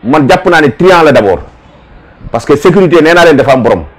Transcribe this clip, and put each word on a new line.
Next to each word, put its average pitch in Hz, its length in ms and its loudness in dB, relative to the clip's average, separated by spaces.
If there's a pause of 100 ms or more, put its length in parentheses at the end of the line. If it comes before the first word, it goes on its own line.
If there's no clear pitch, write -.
man 135 260 -2
jàpp 180 200 -2
naa 165 120 0
ne 151 60 0
triant 175 340 0
la 151 120 2
d'abord. 101 260 0 (880)
Parce 113 160 -8
que 147 120 0
sécurité, 175 440 0
nee 160 120 2
naa 175 120 2
leen 156 120 2
dafa 139 160 0
am 127 100 -2
borom. 95 200 -2 (160)